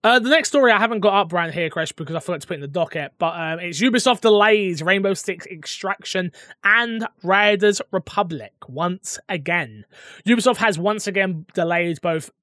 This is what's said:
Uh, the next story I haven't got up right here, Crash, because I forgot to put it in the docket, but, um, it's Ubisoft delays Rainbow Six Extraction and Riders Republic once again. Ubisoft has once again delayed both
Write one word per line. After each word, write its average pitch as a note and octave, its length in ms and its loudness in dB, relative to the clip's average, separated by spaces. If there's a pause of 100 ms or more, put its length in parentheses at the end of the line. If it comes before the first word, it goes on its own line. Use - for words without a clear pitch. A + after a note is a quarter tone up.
Uh, A#3+ 140 6
the A#3 100 0
next D#4 220 2
story C4+ 200 6
I G#3 80 6
haven't A3 220 0
got G3 140 4
up F#3 180 2
right E3+ 200 -2
here, D#3+ 180 -4
Crash, D#3+ 220 -6
because D#3+ 220 -10
I D#3+ 60 -4
forgot D#3+ 220 -6
to - 40 -16
put F3+ 80 -6
it - 20 -10
in C#3 40 -12
the C#3 80 -10
docket, D#3+ 500 -4
but, E3+ 220 -2
um, E3 180 -4
it's F3 220 -8
Ubisoft A#3 400 2
delays G#3 600 4
Rainbow G3 320 0
Six F3+ 320 -8
Extraction F#3 840 -8 (320)
and A3+ 440 0 (180)
Riders G3+ 560 2 (100)
Republic E3 640 -4 (160)
once E3+ 500 -6 (120)
again. D3 560 -6 (400)
Ubisoft A#3 320 2
has G#3 200 0
once G#3 280 -2
again F#3+ 480 -2
delayed E3+ 480 -2
both E3 280 -4 (120)